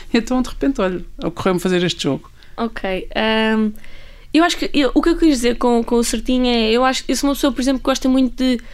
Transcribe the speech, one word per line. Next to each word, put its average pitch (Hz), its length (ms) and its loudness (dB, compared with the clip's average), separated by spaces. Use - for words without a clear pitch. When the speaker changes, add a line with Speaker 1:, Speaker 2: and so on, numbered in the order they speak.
Speaker 1:
Então, 247 300 0
de 247 60 -6
repente, 277 320 -2
olha, 185 240 -2
ocorreu-me 180 380 0
fazer 180 240 0
este 170 200 -2
jogo. 143 260 -2
Speaker 2:
Ok. 214 520 -6
Hum, 220 160 0
eu 302 100 4
acho 349 140 2
que - 180 -4
eu, 277 200 4
o 311 80 4
que 339 80 2
eu 330 60 2
quis 339 120 4
dizer 240 300 2
com, 240 260 2
com 240 120 0
o 233 80 4
certinho 254 420 0
é, 226 260 2
eu 240 120 4
acho 262 200 0
que - 80 -2
eu 254 40 0
sou 277 120 0
uma 285 60 2
pessoa, 277 180 2
por 226 80 -4
exemplo, 262 180 0
que - 60 -10
gosta 262 240 0
muito 262 280 2
de 247 220 0